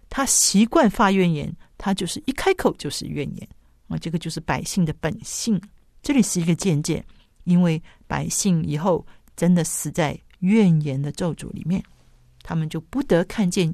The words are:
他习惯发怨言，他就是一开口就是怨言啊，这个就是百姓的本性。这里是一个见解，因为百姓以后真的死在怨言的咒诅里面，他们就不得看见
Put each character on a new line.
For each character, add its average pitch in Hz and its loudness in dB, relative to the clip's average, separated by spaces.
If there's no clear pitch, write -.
他 - -2
习 - 4
惯 262 4
发 196 2
怨 185 2
言， 147 -4
他 - -2
就 190 -4
是 269 -8
一 262 -2
开 - 0
口 180 0
就 - -8
是 - -8
怨 147 -6
言 - -16
啊， 165 -6
这 165 -8
个 165 -2
就 165 -6
是 156 -8
百 - -4
姓 175 0
的 156 -2
本 - -4
性。 - -4
这 294 0
里 262 6
是 - 0
一 170 -2
个 170 4
见 156 0
解， - -4
因 175 4
为 165 2
百 143 -4
姓 170 0
以 147 -4
后 170 0
真 175 4
的 185 4
死 - -6
在 147 -2
怨 185 4
言 139 -4
的 143 -4
咒 170 -4
诅 - -14
里 - -12
面， 185 -2
他 165 -6
们 156 -4
就 160 -8
不 262 -6
得 175 2
看 202 -2
见 175 0